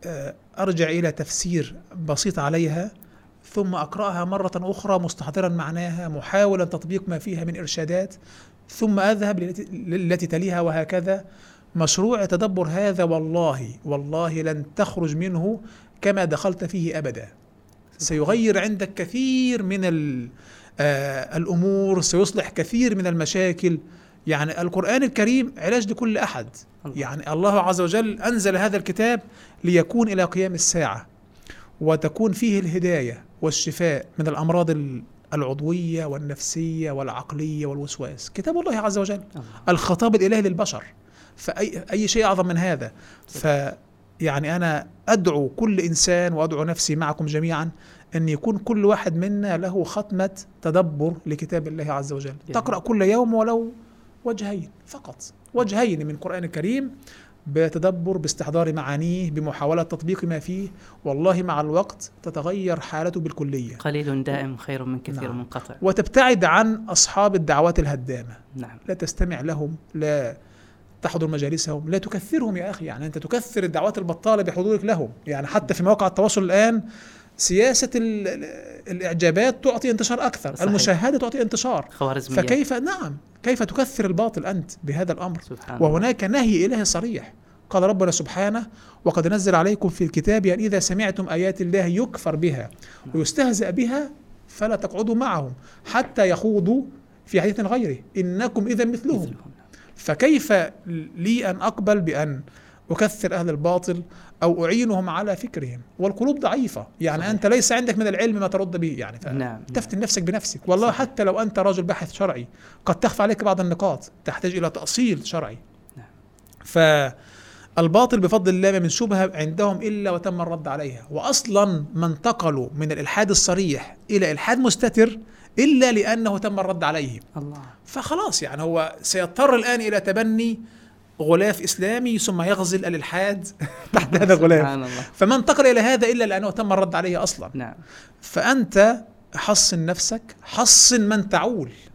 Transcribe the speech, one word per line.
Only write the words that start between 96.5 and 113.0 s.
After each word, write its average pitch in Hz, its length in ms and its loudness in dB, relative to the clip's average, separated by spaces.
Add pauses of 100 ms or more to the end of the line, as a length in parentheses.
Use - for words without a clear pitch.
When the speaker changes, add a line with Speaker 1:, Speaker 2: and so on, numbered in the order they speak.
Speaker 1:
في 185 160 2
حديث 202 180 0
غيره 208 380 0 (200)
إنكم 202 500 -2
إذا 240 180 2
مثلهم". 240 360 0
Speaker 2:
مثلهم. - 340 -10 (400)
Speaker 1:
فكيف 240 580 2 (600)
لي 208 340 0
أن 185 120 -4
أقبل 208 400 2
بأن 147 400 -2 (500)
أكثر 208 440 0
أهل 170 140 -2
الباطل 175 540 0 (400)
أو 170 220 2
أعينهم 196 440 2
على 190 260 -2
فكرهم؟ 127 460 -8 (180)
والقلوب 202 400 0
ضعيفة. 233 480 -2 (140)
يعني 160 200 0
Speaker 2:
صحيح. 196 100 -2
Speaker 1:
أنت 208 140 0
ليس 240 260 6
عندك 240 260 2
من 220 100 2
العلم 208 320 0
ما 196 80 0
ترد 190 300 -2
به، 160 200 -2
يعني 113 220 -10
ف-، 143 80 -12
Speaker 2:
نعم، 127 360 -6 (100)
Speaker 1:
تفتن 214 240 -4
Speaker 2:
نعم. 208 60 0
Speaker 1:
نفسك 202 200 -2
بنفسك. 175 460 -4
والله 196 180 4
Speaker 2:
صحيح. 214 120 0
Speaker 1:
حتى 262 240 -2
لو 190 160 2
أنت 220 200 -2
رجل 185 240 2
باحث 170 280 -4
شرعي 131 360 -4 (380)
قد - 100 2
تخفى - 280 0